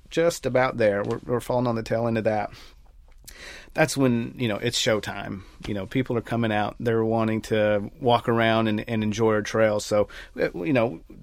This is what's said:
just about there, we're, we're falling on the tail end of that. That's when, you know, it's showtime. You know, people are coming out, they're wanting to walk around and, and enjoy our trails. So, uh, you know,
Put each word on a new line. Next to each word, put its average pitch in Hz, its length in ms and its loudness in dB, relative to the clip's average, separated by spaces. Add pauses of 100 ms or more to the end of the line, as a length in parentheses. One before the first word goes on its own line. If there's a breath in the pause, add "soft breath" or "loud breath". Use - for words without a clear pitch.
just 165 380 0
about 127 320 2
there, 104 260 4
we're, 117 220 -4
we're 120 140 -2
falling 123 260 0
on 117 80 0
the 113 80 -4
tail 117 240 -2
end 113 120 0
of 107 60 0
that. 107 260 0 (1200 loud breath)
That's 156 220 2
when, 127 400 2
you 127 120 -2
know, 104 80 0
it's 120 240 -2
showtime. 101 640 -2 (240 loud breath)
You 117 60 -4
know, 98 140 -4
people 127 320 -2
are - 40 -4
coming 117 300 -2
out, 104 260 -2
they're 113 260 0
wanting 110 380 0
to 107 480 0 (100)
walk 117 280 2
around 113 400 4
and, 107 180 0
and 110 160 -2
enjoy 107 320 2
our 107 80 2
trails. 107 440 2
So, 104 220 2 (300 loud breath)
uh, - 160 0
you 156 200 -2
know, 113 260 0 (220)